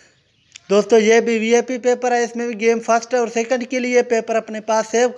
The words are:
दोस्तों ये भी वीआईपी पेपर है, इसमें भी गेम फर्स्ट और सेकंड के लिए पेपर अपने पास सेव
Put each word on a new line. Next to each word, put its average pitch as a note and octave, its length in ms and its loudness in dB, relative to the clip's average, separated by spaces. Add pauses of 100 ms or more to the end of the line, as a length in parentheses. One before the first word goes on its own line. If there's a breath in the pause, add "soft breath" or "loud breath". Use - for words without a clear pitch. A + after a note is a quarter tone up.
(720 soft breath)
दोस्तों G#3 300 4
ये A3 200 4
भी A3+ 180 0
वीआईपी A#3+ 420 0
पेपर B3 320 0
है, A#3+ 120 0
इसमें A#3 240 -8
भी A#3+ 80 -6
गेम A3+ 240 0
फर्स्ट A#3 340 0
और A#3+ 160 0
सेकंड A#3+ 360 -2
के B3+ 140 -4
लिए B3 240 2
पेपर A3+ 320 -2
अपने A3 260 -6
पास A3 260 -2
सेव A#3+ 300 2